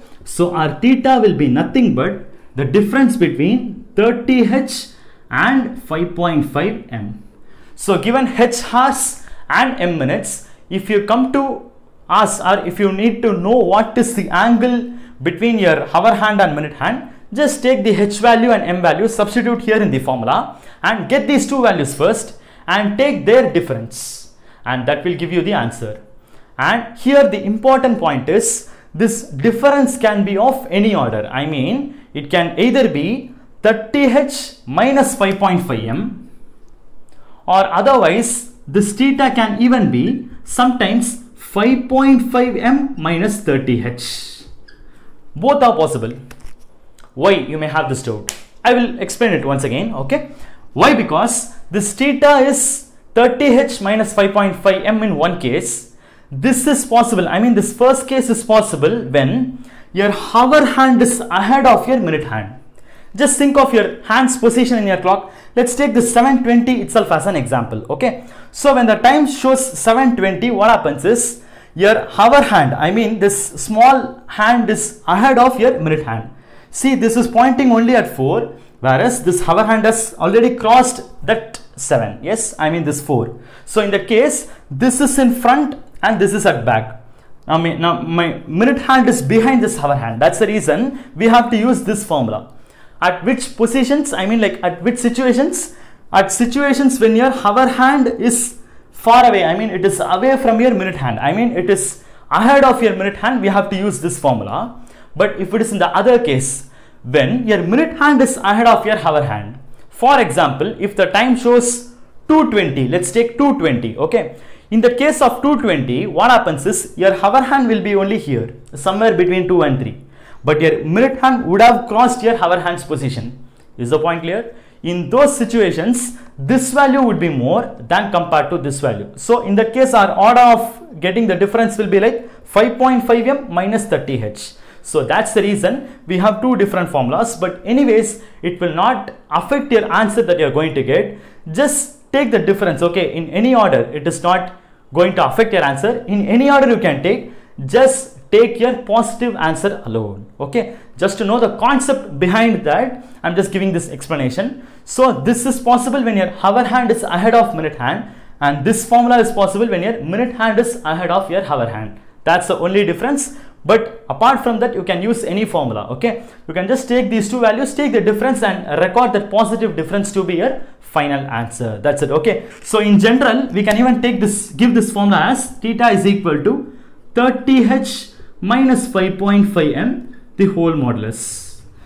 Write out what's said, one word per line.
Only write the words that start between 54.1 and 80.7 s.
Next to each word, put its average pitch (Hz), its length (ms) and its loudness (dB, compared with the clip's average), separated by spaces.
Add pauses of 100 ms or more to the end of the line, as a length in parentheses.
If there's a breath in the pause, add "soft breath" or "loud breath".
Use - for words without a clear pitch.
five 196 200 2
point 196 240 0
five 190 260 2
M 220 200 0
in 202 120 0
one 170 240 0
case. - 560 -4 (360 soft breath)
This 247 340 0
is 285 200 0
possible, 233 440 2
I 180 100 -2
mean 233 140 4
this - 180 0
first 254 360 2
case 254 220 0
is 220 140 0
possible 208 640 2
when 151 580 -2 (300 loud breath)
your 196 160 0
hover 262 560 2
hand 262 360 4
is - 180 0
ahead 220 480 0
of 226 200 4
your 254 120 2
minute 160 240 -2
hand. 110 320 -8 (600 soft breath)
Just 277 220 0
think 285 180 2
of 269 160 2
your 208 340 0
hand's 240 320 0
position 240 420 2
in 202 80 -2
your 185 100 0
clock. 190 340 0 (240 loud breath)
Let's 240 200 0
take 277 180 0
the 233 80 2
seven 240 400 2
twenty 240 400 2
itself 208 300 0
as 156 160 0
an 202 80 -2
example, 120 560 -4
okay? 233 340 -4 (260 loud breath)
So 285 220 2
when 240 140 2
the 214 80 4
time 285 320 4
shows 262 500 0
seven 247 380 2
twenty, 196 340 -2
what 220 220 2
happens 143 340 0
is - 380 -2 (320 loud breath)
your 208 300 2
hover 240 360 4
hand, 175 320 2
I 151 160 0
mean 214 300 0
this 202 300 0
small 240 760 2
hand 220 460 0
is - 360 -6
ahead 226 300 4
of 254 220 4
your 233 200 2
minute 156 240 -2
hand. 113 280 -8 (400 soft breath)
See, 262 240 0
this 226 200 2
is 240 120 2
pointing 254 440 2
only 233 240 4
at - 200 0
four, 175 420 -2 (220 loud breath)
whereas 143 440 0
this 175 200 0
hover 190 200 2
hand 220 220 2
has - 300 0
already 226 400 2
crossed 247 480 2 (200)